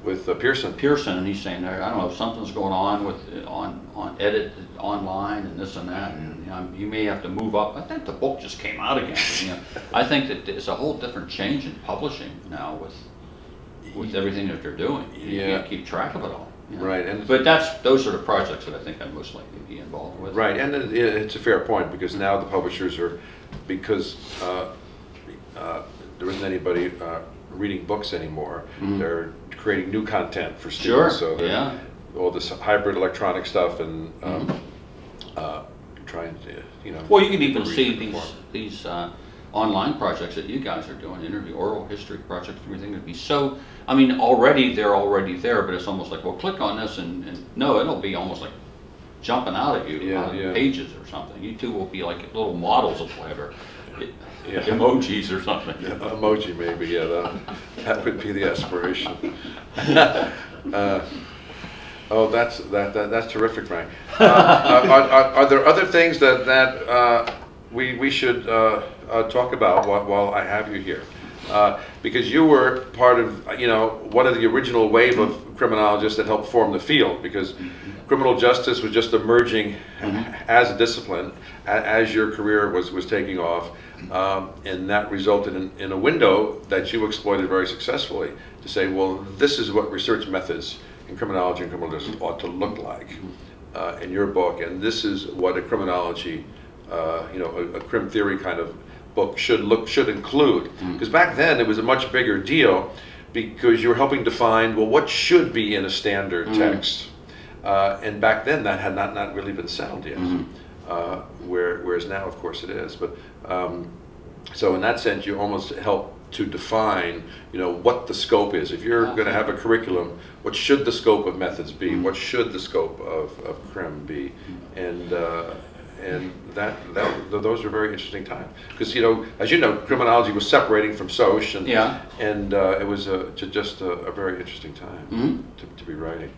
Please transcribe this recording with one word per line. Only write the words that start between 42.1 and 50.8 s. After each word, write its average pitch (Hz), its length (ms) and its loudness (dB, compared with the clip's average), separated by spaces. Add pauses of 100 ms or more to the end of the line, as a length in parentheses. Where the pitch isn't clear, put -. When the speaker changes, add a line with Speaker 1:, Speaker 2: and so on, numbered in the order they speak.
Speaker 2:
projects 101 460 -10
and 101 80 -12
everything, 98 200 -10
would 92 120 -10
be 85 80 -12
so, 139 440 0 (300)
I 135 80 2
mean, 131 240 8
already, 127 540 6
they're 104 220 4
already 98 420 2
there, 110 260 2
but 90 100 -2
it's 87 140 -6
almost 95 240 -6
like, 80 120 -10
"Well, 90 120 -4
click 190 260 -4
on - 180 -2
this," 110 200 -6
and, 87 260 -8
and 98 180 -12 (140)
no, 131 240 4
it'll 156 180 -2
be 98 160 -4
almost 90 260 -6
like - 100 -12 (720)
jumping 120 340 -2
out 123 220 0
at - 120 -6
you 78 100 -6
Speaker 1:
Yeah, 95 240 -2
Speaker 2:
on 92 140 -6
Speaker 1:
yeah. 95 160 -4
Speaker 2:
pages - 420 0